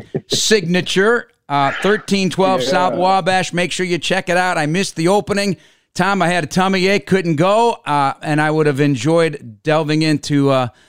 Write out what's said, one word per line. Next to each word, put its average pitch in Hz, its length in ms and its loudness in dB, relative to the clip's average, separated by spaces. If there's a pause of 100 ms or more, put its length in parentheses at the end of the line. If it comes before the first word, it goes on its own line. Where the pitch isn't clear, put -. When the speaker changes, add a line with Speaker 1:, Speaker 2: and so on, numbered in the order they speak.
(120)
Speaker 1:
<laughs> - 160 -8
Speaker 2:
Signature, 185 1000 0 (180)
uh, 139 260 0 (100)
thirteen 196 480 0
twelve 185 320 0
Speaker 1:
Yeah. 123 60 -4
Speaker 2:
South 180 260 0
Wabash. 185 580 0
Make 175 180 -2
sure 185 140 -4
you 175 140 -2
check 180 320 -4
it 175 80 2
out. 180 180 0
I 156 80 0
missed 175 320 -2
the 165 120 0
opening. 202 500 0 (340)
Tom, 190 300 0
I 165 60 2
had 175 140 0
a - 40 -6
tummy 185 400 0
ache, 202 180 0
couldn't 175 320 0
go, 208 360 2 (120)
uh, 143 380 0
and 147 180 0
I 151 100 0
would 156 160 2
have 139 140 0
enjoyed 143 840 0
delving 156 380 0
into, 147 480 0
uh, 131 200 2 (200)